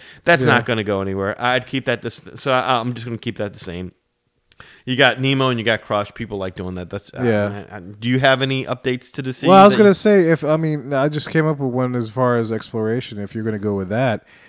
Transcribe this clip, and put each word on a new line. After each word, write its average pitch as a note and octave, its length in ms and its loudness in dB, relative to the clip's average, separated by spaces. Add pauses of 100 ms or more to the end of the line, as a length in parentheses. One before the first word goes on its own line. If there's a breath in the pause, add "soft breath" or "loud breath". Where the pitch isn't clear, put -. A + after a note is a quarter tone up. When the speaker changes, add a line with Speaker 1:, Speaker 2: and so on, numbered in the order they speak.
(240 loud breath)
Speaker 1:
That's E3 180 4
Speaker 2:
Yeah. B2+ 60 2
Speaker 1:
not B2 180 2
gonna A2 180 -2
go G2 180 -2
anywhere. G2 400 -4
I'd B2 260 -2
keep C3 180 -6
that. A#2+ 160 -2
Dis-, - 200 -10 (140)
so - 160 -4
I, B2+ 280 0
I'm B2 140 -6
just A#2 120 -12
gonna A#2 120 -8
keep A2 200 -8
that G#2 160 -6
the - 60 -20
same. F2+ 320 -10 (960 loud breath)
You B2+ 100 -4
got B2 260 4
Nemo C3+ 280 2
and A#2+ 100 -2
you G#2+ 60 -4
got A2 180 0
Crush. G#2 300 -2
People G#2+ 240 -10
like F#2+ 180 -8
doing F#2 200 -8
that. F2+ 140 -10
That's, - 240 -12
uh, - 100 -8
Speaker 2:
Yeah. G#2 480 0
Speaker 1:
I, G2+ 60 -14
I, - 20 -14
do G#2 280 -10
you B2+ 120 2
have C3+ 220 4
any C3+ 240 -2
updates B2+ 480 -6
to - 80 -10
the C3 120 -8
seas - 140 -4
Speaker 2:
Well, F#3 100 8
I G3 60 10
was G3+ 100 8
Speaker 1:
that - 40 0
Speaker 2:
gonna G#3 140 8
Speaker 1:
you - 20 6
Speaker 2:
say, G3 380 4
if, D#3 120 0
I D3+ 140 2
mean, D3+ 360 -4
I C#3 160 2
just D3+ 200 -4
came D#3 180 2
up D3 120 -2
with C3+ 120 -2
one B2 240 -2
as A2+ 140 -4
far A#2+ 280 2
as A2+ 140 -2
exploration. A2 680 -4
If G2+ 160 -10
you're A2 80 -6
gonna G#2+ 160 -4
go G2+ 160 -2
with F#2+ 140 -4
that, A2+ 360 -2 (240 soft breath)